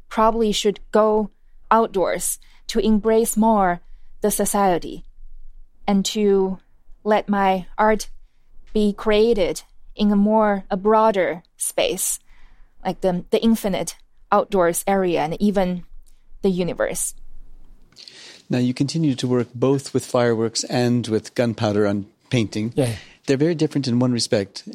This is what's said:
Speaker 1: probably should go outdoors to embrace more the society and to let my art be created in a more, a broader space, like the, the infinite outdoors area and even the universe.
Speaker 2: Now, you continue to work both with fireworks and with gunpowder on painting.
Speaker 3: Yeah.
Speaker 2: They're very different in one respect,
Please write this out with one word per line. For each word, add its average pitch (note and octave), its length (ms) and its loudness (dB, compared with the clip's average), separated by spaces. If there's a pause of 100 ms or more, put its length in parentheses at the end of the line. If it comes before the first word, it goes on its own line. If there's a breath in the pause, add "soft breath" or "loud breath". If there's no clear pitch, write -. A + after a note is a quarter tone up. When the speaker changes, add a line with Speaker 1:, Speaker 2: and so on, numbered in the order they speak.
Speaker 1:
probably A3 420 2
should G3 280 0 (120)
go G#3+ 400 2 (380)
outdoors G#3 720 0 (280 soft breath)
to A3+ 120 -2
embrace A3 560 2
more G#3 460 2 (400)
the G#3 100 0
society G3 720 0 (840)
and G3 200 2
to G3 540 0 (440)
let G#3+ 240 0
my F#3+ 380 0 (120)
art A3 320 2 (640)
be G#3 200 2
created G#3 680 2 (320)
in G#3 160 0
a G#3 40 2
more, G#3 560 2
a G#3 60 -2
broader G3+ 680 2 (120)
space, - 640 -4 (640)
like F#3 180 -6
the, F3+ 280 -2
the F3+ 140 0
infinite G#3+ 520 -2 (360)
outdoors F3+ 560 2
area F#3 340 0
and D#3 180 -4
even F3+ 440 0 (580)
the G3 80 0
universe. - 640 -4 (1400 loud breath)
Speaker 2:
Now, C3 80 0
you B2 160 0
continue C#3+ 400 0
to B2 140 -4
work B2 260 0
both C3+ 400 0
with C3 100 0
fireworks A#2 600 0
and A#2+ 440 0
with G#2+ 280 -4
gunpowder A2 500 0
on G2+ 220 -2 (240)
painting. A2 440 -2
Speaker 3:
Yeah. A#2+ 200 0 (300 loud breath)
Speaker 2:
They're C#3 120 2
very D#3+ 180 2
different D3 320 -2
in A#2+ 120 2
one B2+ 120 2
respect, A2 520 -2 (120)